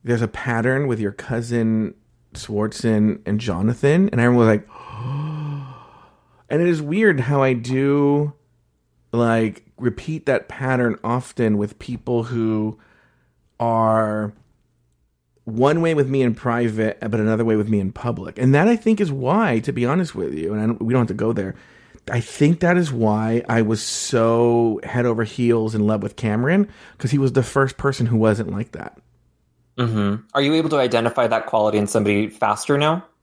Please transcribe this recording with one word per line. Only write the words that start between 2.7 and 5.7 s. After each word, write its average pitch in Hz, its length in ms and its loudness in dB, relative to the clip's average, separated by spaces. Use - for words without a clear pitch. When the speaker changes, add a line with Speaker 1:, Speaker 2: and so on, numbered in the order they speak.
Speaker 1:
and 104 160 -2
Jonathan?" 120 720 2
And 117 100 0
I 120 100 4
was 120 180 6
like, 104 200 2
<gasps> 143 1800 -12